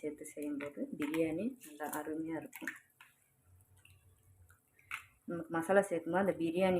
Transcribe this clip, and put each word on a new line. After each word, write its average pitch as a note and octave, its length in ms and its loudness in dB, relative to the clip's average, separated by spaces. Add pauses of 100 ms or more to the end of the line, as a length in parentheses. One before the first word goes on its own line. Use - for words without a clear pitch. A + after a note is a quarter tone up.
சேர்த்து D3+ 320 -8
செய்யும்போது D3 480 -6 (200)
பிரியாணி D#3+ 440 0 (220)
நல்லா D3 220 -8 (100)
அருமையா D#3 420 -4
இருக்கும். - 320 -10 (2500)
நமக்கு E3+ 280 -4
மசாலா F#3+ 340 6
சேர்க்கும்போது E3+ 340 2
அந்த F3+ 160 4
பிரியாணி F3+ 400 4